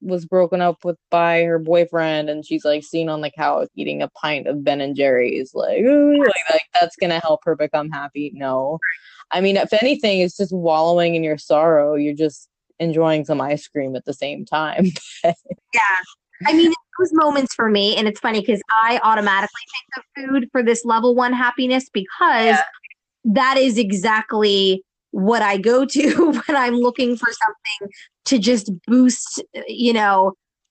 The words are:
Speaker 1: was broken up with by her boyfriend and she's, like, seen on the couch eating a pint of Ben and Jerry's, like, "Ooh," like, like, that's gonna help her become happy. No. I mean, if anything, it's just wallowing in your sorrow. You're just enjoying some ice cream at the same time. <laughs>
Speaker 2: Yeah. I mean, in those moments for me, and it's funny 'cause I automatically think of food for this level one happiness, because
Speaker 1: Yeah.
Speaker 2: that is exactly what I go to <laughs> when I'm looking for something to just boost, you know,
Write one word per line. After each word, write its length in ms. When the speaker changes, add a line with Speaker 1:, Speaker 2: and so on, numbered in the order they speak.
Speaker 1:
was 240
broken 360
up 240
with 120
by 320
her 160
boyfriend 680
and 160
she's, 200
like, 180
seen 260
on 120
the 100
couch 440
eating 260
a 80
pint 380
of 160
Ben 180
and 140
Jerry's, 600
like, 280
"Ooh," 360
like, 320
like, 140
that's 160
gonna 240
help 260
her 100
become 360
happy. 440
No. 440
I 100
mean, 160
if 160
anything, 480
it's 160
just 160
wallowing 640
in 80
your 160
sorrow. 560
You're 200
just 320
enjoying 480
some 160
ice 260
cream 280
at 100
the 80
same 320
time. 400
<laughs> 0
Speaker 2:
Yeah. 80
I 60
mean, 140
in 60
those 140
moments 420
for 140
me, 280
and 100
it's 120
funny 240
'cause 180
I 200
automatically 580
think 320
of 60
food 180
for 100
this 240
level 300
one 180
happiness, 560
because 560
Speaker 1:
Yeah. 180
Speaker 2:
that 320
is 200
exactly 1040
what 300
I 160
go 280
to 460
<laughs> 140
when 100
I'm 200
looking 420
for 140
something 640
to 140
just 300
boost, 560
you 260
know, 400